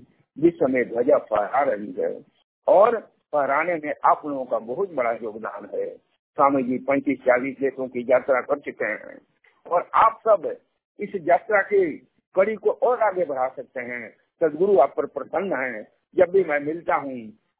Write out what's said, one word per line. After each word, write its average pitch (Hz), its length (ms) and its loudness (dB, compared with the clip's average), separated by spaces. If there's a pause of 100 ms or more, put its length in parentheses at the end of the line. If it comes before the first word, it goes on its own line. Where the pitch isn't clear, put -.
(400)
विश्व 165 280 2
में 127 220 0
ध्वजा 123 280 2
फहरा 104 460 -2
रही 104 360 -4
है - 240 -4 (440)
और 214 300 6 (340)
फहराने 147 440 0
में 151 180 -8 (120)
आप 170 200 4
लोगों 139 200 -6
का 123 140 -2
बहुत 127 340 -6
बड़ा 120 180 -2
योगदान 107 640 -10
है। 98 160 -6 (460)
स्वामी 139 280 2
जी 123 140 -4
पैंतीस 139 420 -2
चालीस 127 400 0
देशों 131 280 -4
की 123 220 -8
यात्रा 127 320 2
कर 143 180 -4
चुके 127 260 -8
हैं - 320 -8 (500)
और - 260 -2
आप 214 340 4
सब 151 280 2 (440)
इस 202 160 -6
यात्रा 180 460 2
की 190 460 0 (280)
कड़ी 202 200 2
को 214 160 0
और 233 280 0
आगे 185 260 0
बढ़ा 131 220 -2
सकते 131 340 -10
हैं। 120 280 -10 (340)
सदगुरु 165 360 2
आप 143 180 4
पर 143 80 -2
प्रसन्न 151 480 -6
हैं। 127 340 -6 (280)
जब 175 160 6
भी 190 120 6
मैं 147 160 0
मिलता 160 360 -4
हूँ, 127 380 -6 (260)